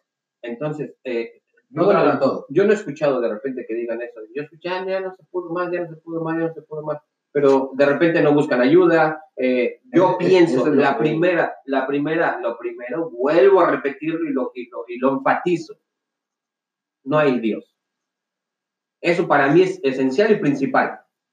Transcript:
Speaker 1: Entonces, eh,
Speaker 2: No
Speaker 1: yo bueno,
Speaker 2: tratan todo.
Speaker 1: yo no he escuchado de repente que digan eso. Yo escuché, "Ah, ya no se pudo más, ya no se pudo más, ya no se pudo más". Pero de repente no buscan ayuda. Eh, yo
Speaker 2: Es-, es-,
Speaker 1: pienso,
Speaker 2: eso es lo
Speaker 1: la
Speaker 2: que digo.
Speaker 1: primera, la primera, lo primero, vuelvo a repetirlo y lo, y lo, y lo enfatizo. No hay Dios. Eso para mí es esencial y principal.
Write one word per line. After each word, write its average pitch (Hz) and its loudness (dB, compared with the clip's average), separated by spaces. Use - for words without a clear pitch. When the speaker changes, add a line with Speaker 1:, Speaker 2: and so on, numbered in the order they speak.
Speaker 1:
Entonces, 127 -8
eh, 117 -8
Speaker 2:
No 147 -4
Speaker 1:
yo 185 4
bueno, 175 4
Speaker 2:
tratan 139 2
todo. 131 -2
Speaker 1:
yo 175 2
no 214 2
he - 2
escuchado 139 -2
de 117 -2
repente 120 -8
que 110 -6
digan 117 -6
eso. 117 -14
Yo 147 -8
escuché, 156 -14
"Ah, 185 -6
ya 190 -4
no 185 -8
se - -20
pudo 175 -8
más, 175 -4
ya 175 -4
no 165 -10
se 156 -16
pudo 165 -10
más, 160 -4
ya 165 -2
no 160 -8
se 151 -16
pudo 151 -12
más". 151 -8
Pero 135 2
de 139 4
repente 156 2
no 147 4
buscan 131 2
ayuda. 160 4
Eh, 127 -2
yo 175 2
Speaker 2:
Es-, 175 -2
es-, - 2
Speaker 1:
pienso, 170 6
Speaker 2:
eso 131 0
es 143 2
lo 131 4
Speaker 1:
la 139 2
Speaker 2:
que 156 0
digo. 156 0
Speaker 1:
primera, 175 0
la 135 -2
primera, 147 -2
lo 120 -6
primero, 123 -8
vuelvo 170 4
a 175 4
repetirlo 302 -4
y 277 -4
lo, 254 -4
y 359 -14
lo, - -12
y 359 -10
lo 262 0
enfatizo. - -4
No 151 0
hay 131 2
Dios. - -6
Eso 170 0
para 143 2
mí 180 6
es - -2
esencial 135 0
y 202 6
principal. 131 -2